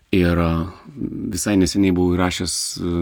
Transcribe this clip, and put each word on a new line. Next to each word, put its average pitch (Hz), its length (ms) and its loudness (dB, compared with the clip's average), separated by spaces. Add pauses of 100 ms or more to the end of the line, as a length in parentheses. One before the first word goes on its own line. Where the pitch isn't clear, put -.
(120)
Ir, 87 240 2
e, 85 120 2 (840)
visai 104 240 -2
neseniai 95 400 4
buvau 90 220 2
įrašęs, 90 360 -2 (220)
e, 90 140 -6 (120)